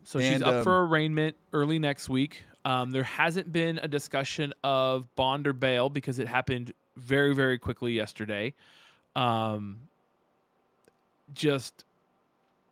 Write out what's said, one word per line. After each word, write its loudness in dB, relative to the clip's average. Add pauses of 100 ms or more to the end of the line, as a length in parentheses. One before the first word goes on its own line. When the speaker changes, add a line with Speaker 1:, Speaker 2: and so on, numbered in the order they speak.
Speaker 1:
So -4
she's 4
Speaker 2:
And, 2
Speaker 1:
up 4
Speaker 2:
um, 0
Speaker 1:
for 4
arraignment 0 (180)
early 2
next -2
week. -2 (220)
Um, 0
there -2
hasn't -2
been 0
a -4
discussion -4 (120)
of 0
bond 0
or 2
bail 2
because -4
it -2
happened -2 (240)
very, 4
very 2
quickly -4
yesterday. -4 (640)
Um, 0 (1600)
just -2 (880)